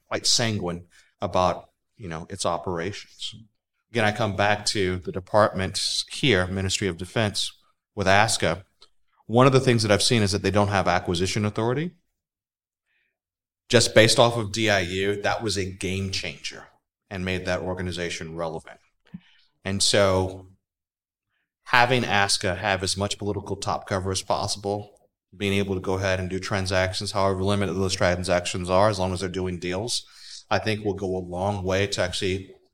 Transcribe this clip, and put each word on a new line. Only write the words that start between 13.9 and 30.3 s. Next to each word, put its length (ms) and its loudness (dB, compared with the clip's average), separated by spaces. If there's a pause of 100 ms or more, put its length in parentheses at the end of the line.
based 240 8
off 160 6
of 160 -4
D 180 0
I 120 4
U, 400 -2
that 200 -2
was 160 -4
a 80 -2
game 460 -4
changer 560 -10 (420)
and 140 -8
made 220 -4
that 160 -2
organization 760 -6
relevant. 440 -10 (840)
And 180 -4
so 640 2 (1160)
having 400 4
asca 540 0
have 260 0
as 140 -2
much 200 -2
political 380 -6
top 320 -4
cover 240 -2
as 100 -4
possible, 800 -4 (360)
being 180 0
able 220 0
to 60 -4
go 120 -2
ahead 260 0
and 100 -4
do 100 -4
transactions, 720 -2
however 280 0
limited 320 0
those 220 0
transactions 760 0
are, 200 6
as 100 -2
long 140 0
as 80 -6
they're 80 -4
doing 300 -4
deals, 460 -4 (440)